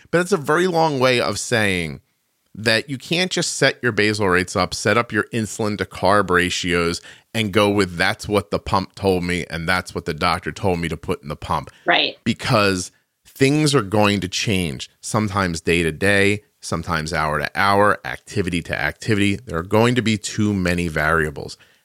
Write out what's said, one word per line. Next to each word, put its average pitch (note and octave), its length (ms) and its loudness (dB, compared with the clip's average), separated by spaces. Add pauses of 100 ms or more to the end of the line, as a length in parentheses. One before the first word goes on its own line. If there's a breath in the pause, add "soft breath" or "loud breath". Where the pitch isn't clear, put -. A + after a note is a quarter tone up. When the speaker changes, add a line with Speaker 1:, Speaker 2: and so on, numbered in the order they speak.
(120 soft breath)
Speaker 1:
But E3+ 100 4
it's F3+ 100 -2
a G3 60 2
very D#3+ 300 2
long D#3+ 320 2
way B2+ 200 4
of G2 200 0
saying F#2 600 0 (540)
that A2 340 0
you C3+ 80 -6
can't F3+ 340 -2
just - 240 -4
set C3+ 280 2
your B2 80 0
basal G#2 380 0
rates F#2 260 0
up, F#2 180 0
set G#2 240 0
up A#2 140 0
your G#2+ 120 0 (100)
insulin G#2+ 440 -4
to F#2 80 -4
carb G2 440 0
ratios, F2 720 0 (320 loud breath)
and A2 200 -2
go G#2 160 4
with, F#2+ 280 0
"That's F#2+ 300 -2
what G2+ 220 0
the F#2 80 -2
pump - 380 -4
told F#2 300 0
me, F2 240 -2
and E2 200 -8
that's F2+ 240 -2
what F2 120 -8
the E2+ 80 -4
doctor E2+ 380 -2
told F2+ 280 -2
me E2+ 80 -2
to D#2+ 100 -6
put - 240 -6
in C#2+ 60 -16
the D2+ 80 -8
pump." D2+ 340 -6 (160 soft breath)
Speaker 2:
Right. D#3 380 -2
Speaker 1:
Because G2+ 680 0 (340)
things C#3+ 500 2
are B2 80 2
going G2+ 380 2
to F#2 80 -2
change, F2 600 -2 (120)
sometimes G2 600 -2
day E2+ 220 2
to D#2+ 80 0
day, G2+ 500 2 (200)
sometimes E2 520 -4
hour D#2 260 0
to D2 140 -4
hour, G2+ 520 2
activity E2+ 580 -4
to - 160 -6
activity. G2+ 560 0
There E2+ 220 -8
are E2 60 -4
going A2 320 2
to B2 60 0
be G#2+ 160 0
too G#2 360 -2
many F2 340 0
variables, D#2 680 -2 (280 soft breath)